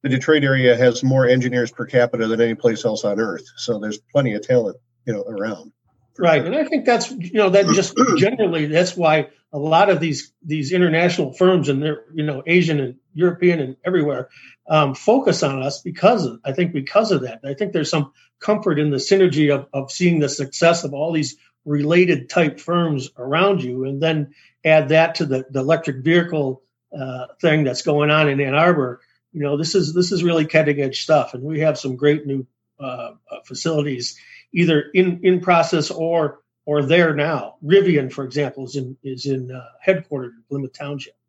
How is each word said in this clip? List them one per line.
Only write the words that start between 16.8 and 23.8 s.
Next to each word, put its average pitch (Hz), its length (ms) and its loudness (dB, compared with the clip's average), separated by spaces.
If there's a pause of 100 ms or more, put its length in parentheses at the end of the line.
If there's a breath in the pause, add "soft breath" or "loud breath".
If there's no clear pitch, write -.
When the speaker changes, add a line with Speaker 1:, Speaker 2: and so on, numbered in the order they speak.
Speaker 2:
of 143 120 0
that. - 200 -12
I 139 100 -8
think 175 200 -6
there's 156 160 -2
some 147 240 -4 (260 soft breath)
comfort 208 400 -2
in 151 100 0
the 139 80 -2
synergy 151 560 2
of, 135 180 -4
of 135 180 -6
seeing 170 300 2
the 143 80 0
success 165 560 0
of 139 100 -8
all 156 200 -4
these 147 240 -4 (260 soft breath)
related 147 680 2
type 156 300 0
firms 165 580 -2
around 160 460 0
you, 127 220 -6